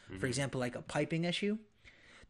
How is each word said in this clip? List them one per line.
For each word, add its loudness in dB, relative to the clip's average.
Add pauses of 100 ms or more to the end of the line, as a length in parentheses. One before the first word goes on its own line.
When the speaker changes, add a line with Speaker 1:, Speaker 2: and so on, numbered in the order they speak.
Speaker 1:
for -8
Speaker 2:
Mm-hmm. 0
Speaker 1:
example, 2
like 0
a -6
piping 2
issue, 2 (720)